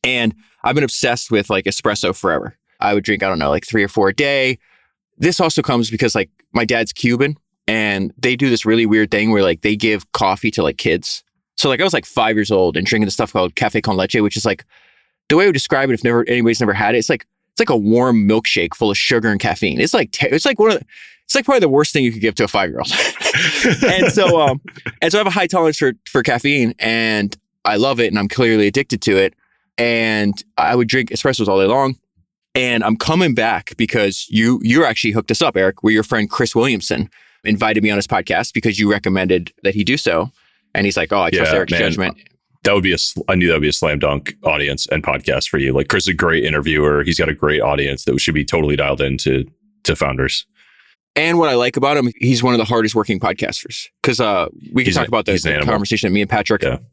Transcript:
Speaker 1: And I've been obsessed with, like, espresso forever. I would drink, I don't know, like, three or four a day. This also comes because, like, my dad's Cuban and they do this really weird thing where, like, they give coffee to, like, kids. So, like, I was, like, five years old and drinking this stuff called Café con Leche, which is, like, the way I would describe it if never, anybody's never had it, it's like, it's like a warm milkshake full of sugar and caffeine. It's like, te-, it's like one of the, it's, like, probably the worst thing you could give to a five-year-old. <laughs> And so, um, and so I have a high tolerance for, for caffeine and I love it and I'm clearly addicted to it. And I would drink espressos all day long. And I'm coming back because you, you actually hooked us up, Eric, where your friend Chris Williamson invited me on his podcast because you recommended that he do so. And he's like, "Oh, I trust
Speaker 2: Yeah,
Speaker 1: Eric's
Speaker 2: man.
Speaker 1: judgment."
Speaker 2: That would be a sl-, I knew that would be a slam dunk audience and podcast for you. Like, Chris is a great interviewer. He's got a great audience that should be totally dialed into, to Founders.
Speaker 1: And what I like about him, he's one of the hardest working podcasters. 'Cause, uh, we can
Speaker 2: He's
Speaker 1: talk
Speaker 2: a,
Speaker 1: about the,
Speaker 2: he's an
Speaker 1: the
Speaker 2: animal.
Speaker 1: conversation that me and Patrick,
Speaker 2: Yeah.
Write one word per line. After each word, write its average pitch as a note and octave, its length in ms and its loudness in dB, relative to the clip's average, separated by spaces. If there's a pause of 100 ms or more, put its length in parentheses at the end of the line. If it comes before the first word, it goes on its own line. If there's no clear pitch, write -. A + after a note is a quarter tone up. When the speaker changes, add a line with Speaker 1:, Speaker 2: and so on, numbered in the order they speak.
Speaker 1:
And A#2+ 320 0 (280)
I've C3 120 -2
been C#3+ 100 2
obsessed - 460 -2
with, G#2 200 0
like, G2 140 0
espresso G2 520 -2
forever. - 400 -2 (220)
I G#2 160 0
would G2+ 100 0
drink, G2+ 180 -2
I F#2+ 60 0
don't F2+ 100 -2
know, C#2+ 120 0
like, D#2 160 -2
three G#2+ 160 0
or G2 60 -2
four G2 200 0
a G2 60 -2
day. C3+ 440 0 (600)
This E3+ 220 0
also D#3+ 200 2
comes A#2+ 300 0
because, A2+ 240 -2
like, G2 160 -2 (220)
my A#2+ 120 0
dad's A2+ 280 -2
Cuban C3 440 0 (300)
and G#2 500 -2
they B2 200 0
do C#3 120 0
this A2+ 160 0
really A2+ 220 2
weird G#2+ 240 2
thing G#2+ 220 0
where, G2+ 100 4
like, E2+ 180 2
they G#2+ 160 0
give G#2+ 360 -2
coffee G2 400 0
to, F#2 100 -2
like, D2 160 -2
kids. - 440 -2 (340)
So, D3 120 0
like, C3 120 0
I F#3 40 2
was, F#3 80 0
like, C3+ 140 -2
five A2+ 300 0
years G#2+ 140 0
old F2+ 280 2
and F#2+ 80 -2
drinking G#2+ 200 0
this F#2+ 80 -6
stuff - 200 -4
called F#2 200 0
Café G#2+ 280 -2
con G2+ 140 -2
Leche, F#2+ 260 0
which G#2 140 0
is, G#2+ 100 -4
like, G2 180 -2 (640)
the D3+ 80 4
way F#3 80 6
I G#3 40 6
would F3 40 4
describe C3+ 380 0
it A#2+ 40 4
if A2 100 -4
never, A#2+ 220 2
anybody's A#2 340 2
never G#2 120 2
had G#2 220 0
it, B2 40 4
it's A2+ 120 -2
like, C#3 160 -2 (260)
it's - 80 -10
like A3+ 80 2
a C3 80 2
warm A2+ 500 2
milkshake G#2+ 480 0
full G#2+ 160 0
of G2 60 -2
sugar A#2 320 0
and G2+ 100 0
caffeine. F2+ 400 -2
It's A2 140 0
like, D#3+ 200 0
te-, - 160 -2
it's D#3+ 180 0
like B3+ 120 0
one A3 120 4
of F#3 80 0
the, - 80 -10 (400)
it's, - 80 -4
like, C4+ 100 0
probably C4+ 160 2
the E3+ 80 4
worst C#3+ 240 4
thing C#3 120 2
you A#2 80 0
could G#2+ 100 -6
give G#2+ 140 0
to A2+ 80 2
a G2+ 40 -2
five-year-old. E2 420 -2
<laughs> - 960 -2
And F#3 260 2
so, F3 300 4
um, C#3 220 0 (400)
and E3+ 100 2
so G#3 60 2
I - 20 4
have G3+ 60 0
a F#3+ 40 0
high F3+ 160 0
tolerance E3 300 2
for, C3 160 2 (160)
for C3 140 0
caffeine B2+ 560 0
and A2+ 580 -2 (300)
I G#2+ 100 0
love A#2+ 240 0
it A2+ 60 4
and G2+ 120 -2
I'm G2+ 100 0
clearly A2 380 2
addicted A2+ 360 -2
to G2 160 2
it. F#2+ 160 2 (420)
And A2+ 680 0 (140)
I - 180 2
would A#2+ 140 2
drink B2+ 220 -2
espressos A#2 380 -2
all G2 120 4
day F#2+ 60 4
long. C3+ 300 0 (580)
And B2 280 0
I'm G#2+ 140 0
coming D#3+ 380 2
back A2 420 -2
because G#2+ 520 -2
you, A2+ 340 2
you B2+ 220 2
actually A2+ 280 -2
hooked A2 180 -4
us A2+ 100 -2
up, D3 160 0
Eric, F#2+ 260 0
where G#2+ 100 4
your G#2+ 100 4
friend G#2+ 260 0
Chris - 260 -2
Williamson A2+ 540 0 (360)
invited G#2+ 380 0
me G#2+ 80 2
on G2+ 60 0
his G2+ 100 -2
podcast F#2 460 -2
because G#2+ 260 -2
you G#2 120 2
recommended F#2 600 0 (100)
that G2 120 0
he G#2 100 -2
do C3 120 0
so. F2 340 -2 (440)
And G2+ 100 -2
he's G2 120 -2
like, D#2+ 160 -2
"Oh, G2+ 100 2
I E2+ 80 0
trust E2 220 0
Speaker 2:
Yeah, D#2 40 2
Speaker 1:
Eric's E2+ 160 -2
Speaker 2:
man. E2+ 80 0
Speaker 1:
judgment." F2 380 -2 (460)
Speaker 2:
That G2+ 100 2
would G2 80 2
be F#2 100 0
a D#2 60 0
sl-, - 300 -6
I F#2+ 80 2
knew F2+ 120 4
that D#2+ 60 4
would D2+ 80 0
be D2+ 60 2
a D2 40 0
slam D2+ 260 -2
dunk C#2+ 360 -2 (100)
audience D2 420 -2
and D#2 160 -2
podcast C2+ 460 -4
for - 100 -4
you. C2+ 140 0
Like, C#2 160 -2
Chris F#2 160 0
is G2 40 -2
a F#2 60 -2
great D#2+ 300 0
interviewer. D2 580 0
He's D#2+ 160 -2
got D#2 120 0
a D2+ 40 -4
great D2+ 280 0
audience C#2 420 -2
that C2+ 160 0
should D#2+ 140 -2
be D2+ 100 0
totally D2 320 0
dialed C#2 240 -2
into, C2+ 460 -2 (380)
to D#2+ 120 -2
Founders. C2 500 -4 (720)
Speaker 1:
And E3 220 0
what D#3+ 100 2
I C3 60 0
like B2 240 0
about C#3 180 0
him, B2 220 0
he's B2 240 0
one B2 100 2
of A#2+ 60 2
the A2 60 2
hardest A2 300 0
working G#2+ 240 0
podcasters. - 680 -6 (160)
'Cause, B2 180 0
uh, G2 280 0 (240)
we B2+ 100 0
can A2+ 80 0
Speaker 2:
He's E2+ 60 0
Speaker 1:
talk A#2 100 0
Speaker 2:
a, - 20 -12
Speaker 1:
about A2 160 -2
the, G2+ 80 -2
Speaker 2:
he's E2 120 -2
an D#2 60 0
Speaker 1:
the D2+ 60 0
Speaker 2:
animal. D2 160 0
Speaker 1:
conversation G#2 360 -2
that F2+ 40 2
me G#2 80 2
and G2 100 -4
Patrick, G#2+ 320 0
Speaker 2:
Yeah. B2 160 -2 (140)